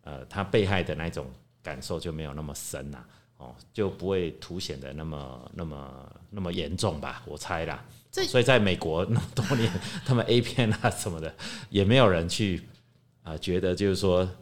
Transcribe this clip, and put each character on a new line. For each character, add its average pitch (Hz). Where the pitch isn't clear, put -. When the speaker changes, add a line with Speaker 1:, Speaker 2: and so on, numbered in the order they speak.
Speaker 1:
呃， 69
他 101
被 98
害 95
的 76
那 80
种 71
感 76
受 85
就 87
没 78
有 73
那 78
么 73
深 71
啦， 64
哦， 64
就 104
不 87
会 90
凸 -
显 73
的 67
那 78
么， 69
那 87
么， 67
那 104
么 87
严 85
重 82
吧， 67
我 73
猜 82
啦。 76
Speaker 2:
这 381
Speaker 1:
所 131
以 117
在 131
美 95
国 82
那 113
么 -
多 -
年， 113
<laughs> -
他 135
们 113
A 120
片 120
啊 107
什 -
么 80
的， 80
也 98
没 113
有 127
人 87
去， 92
呃， 80
觉 90
得 90
就 98
是 92
说 92